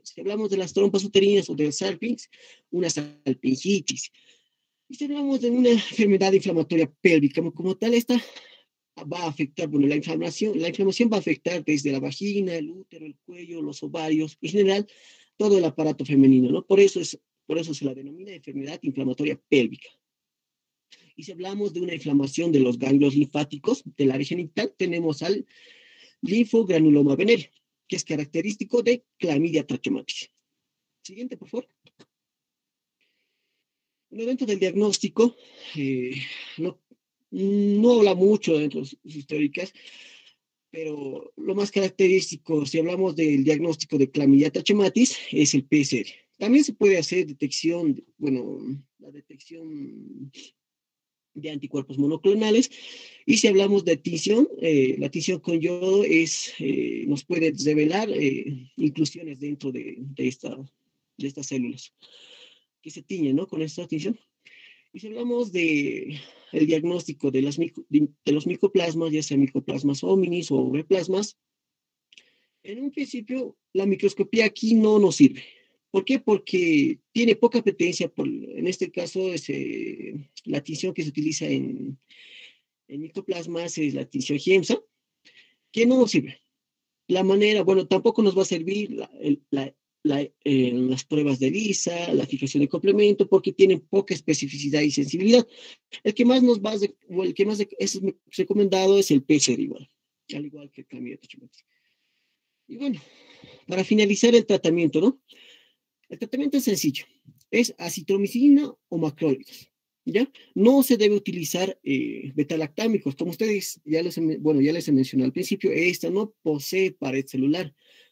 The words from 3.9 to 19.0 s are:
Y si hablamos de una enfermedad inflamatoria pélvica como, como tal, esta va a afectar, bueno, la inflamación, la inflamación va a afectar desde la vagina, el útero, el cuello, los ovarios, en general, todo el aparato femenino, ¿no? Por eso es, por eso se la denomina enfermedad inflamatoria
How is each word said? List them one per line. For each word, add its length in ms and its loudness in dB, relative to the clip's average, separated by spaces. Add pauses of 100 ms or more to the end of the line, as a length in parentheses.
Y 40 -18
si 100 -10
hablamos 380 -4
de 80 0
una 180 4
enfermedad 640 4
inflamatoria 580 2 (120)
pélvica 400 4
como, 100 -4
como 240 -4
tal, 160 -2
esta 300 2 (800)
va 240 -8
a 40 -4
afectar, 400 -6
bueno, 180 2
la 100 2
inflamación, 640 -4
la 80 -2
inflamación 440 0
va 40 0
a 40 0
afectar 420 -4
desde 300 -2
la 80 -2
vagina, 540 -4
el 160 -8
útero, 340 -20
el 120 -18
cuello, 440 -16
los 220 -10
ovarios, 580 -4
en 100 -8
general, 360 2 (500)
todo 220 4
el 60 2
aparato 420 -2
femenino, 440 6
¿no? 160 -2
Por 140 6
eso 200 6
es, 200 -10 (260)
por 120 -4
eso 160 -8
se 100 -10
la 100 -4
denomina 380 -18
enfermedad 500 -12
inflamatoria 560 -4 (100)